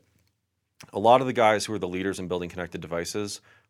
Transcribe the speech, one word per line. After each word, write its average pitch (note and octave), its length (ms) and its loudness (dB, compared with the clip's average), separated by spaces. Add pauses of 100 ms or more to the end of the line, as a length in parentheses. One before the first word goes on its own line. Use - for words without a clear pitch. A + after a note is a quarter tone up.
(920)
a G#2+ 80 -4
lot A#2+ 220 6
of C3 60 -2
the B2+ 60 -2
guys G#2+ 320 4
who A2 80 -6
are G2+ 60 -4
the F2+ 80 -4
leaders F#2 320 -4
in F#2 80 -8
building F2 220 -4
connected F2 320 -10
devices E2+ 580 -6 (300)